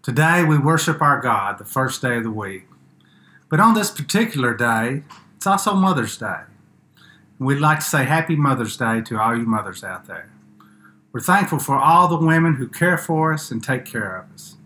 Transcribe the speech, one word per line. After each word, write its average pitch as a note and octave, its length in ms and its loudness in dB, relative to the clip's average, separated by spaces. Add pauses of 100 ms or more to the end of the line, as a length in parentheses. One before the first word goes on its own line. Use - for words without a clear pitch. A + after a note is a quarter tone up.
Today D#3+ 440 2
we D3+ 120 4
worship D3+ 440 2
our C#3+ 180 2
God, G2+ 380 -2
the G2+ 80 -18
first - 360 -4
day B2 140 -2
of A#2 80 -4
the A2+ 80 -6
week. G2 360 -10 (840)
But D3+ 100 2
on A3+ 140 6
this G#3+ 180 0
particular C#3 640 -2
day, A#2 480 -2 (320)
it's - 100 -10
also G3 280 0
Mother's F3 420 2
Day. G2 280 -10 (920)
And C3 80 -6
we'd C#3 140 0
like D3+ 200 2
to - 60 -8
say C#3+ 200 0
Happy D#3+ 320 0
Mother's B2 400 0
Day A2+ 240 0
to A2 180 -6
all A2+ 160 0
you A#2 100 -4
mothers G#2 380 -4
out F#2 240 -12
there. E2+ 220 -16 (840)
We're A#2+ 80 -8
thankful F3+ 400 0
for C#3 160 0
all E3 320 6
the E3 80 2
women D#3+ 400 4
who B2 140 -8
care F3 280 0
for D#3+ 360 0
us D3+ 180 -8
and A2+ 100 -6
take B2+ 220 -4
care G2+ 320 -8
of - 180 -16
us. - 220 -20 (100)